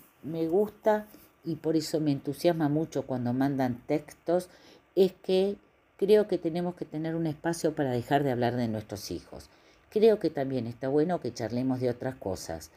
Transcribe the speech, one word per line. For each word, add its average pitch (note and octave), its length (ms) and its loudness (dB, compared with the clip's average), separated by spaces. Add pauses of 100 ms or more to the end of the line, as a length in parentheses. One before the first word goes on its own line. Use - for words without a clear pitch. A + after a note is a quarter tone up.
(220)
me E3 260 -4
gusta, G#3+ 580 2 (380)
y D#3+ 120 -4
por D#3+ 200 0
eso D#3 220 0
me D3+ 140 2
entusiasma D3 560 0
mucho D3 380 -2
cuando B2 260 -2
mandan C3 540 0
textos, E3 640 -2 (440)
es F#3 180 4
que F#3+ 440 0 (400)
creo G#3 320 4
que F3+ 80 0
tenemos F3 380 -2
que D#3+ 100 -10
tener D#3+ 320 -6
un E3 100 0
espacio D#3+ 480 -2
para C#3 160 0
dejar B2+ 320 2
de C#3 100 2
hablar A#2+ 240 0
de A#2+ 120 0
nuestros G#2+ 420 -6
hijos. - 380 -12 (400)
Creo G#3+ 320 4
que E3 80 0
también C3+ 380 -2
está A#2+ 220 -8
bueno D#3 320 2
que A#2 120 -6
charlemos B2 480 -2
de B2+ 80 0
otras A#2+ 260 -4
cosas, E2+ 640 -8